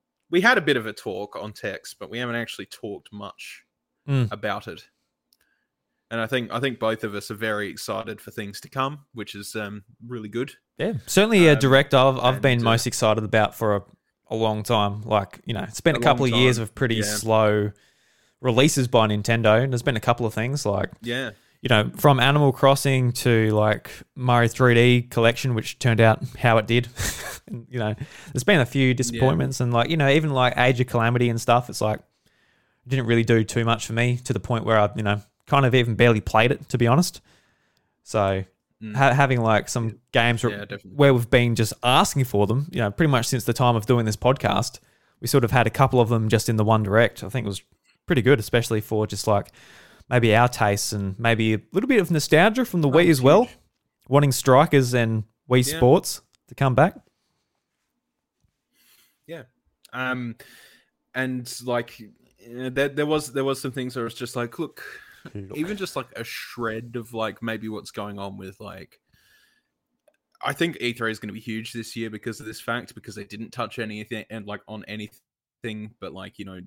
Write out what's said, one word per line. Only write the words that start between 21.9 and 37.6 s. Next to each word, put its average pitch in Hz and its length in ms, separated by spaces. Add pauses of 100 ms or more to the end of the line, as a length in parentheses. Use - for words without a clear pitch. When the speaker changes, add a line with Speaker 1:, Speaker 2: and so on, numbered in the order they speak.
Speaker 2:
from 139 240
Animal 139 320
Crossing 135 600
to, 113 380
like, 107 400 (240)
Mario 123 320
three 120 280
D 123 260
Collection, 117 540
which - 240
turned 113 200
out 110 240 (140)
how 113 200
it 107 100
did. 117 260
<laughs> - 40 (520)
And, 117 200
you 123 100
know, 107 160 (380)
there's 127 100
been 196 160
a 120 60
few 135 240
Speaker 1:
Yeah. 127 40
Speaker 2:
disappointments, 131 680
and, 120 100
like, 117 180
you 165 60
know, 143 140
even, 151 220
like, 127 260
Age 127 240
of 123 60
Calamity 120 420
and 117 100
stuff, 123 300
it's - 100
like, 107 220 (840)
didn't 131 200
really 117 180
do 113 220
too 117 180
much 113 240
for 117 60
me, 120 320
to 120 80
the 113 80
point 110 240
where 110 120
I, 104 200
you 110 60
know, 101 180 (240)
kind 139 200
of 117 80
even 117 220
barely 117 240
played 113 320
it, - 160
to 127 100
be 117 100
honest. 151 340 (800)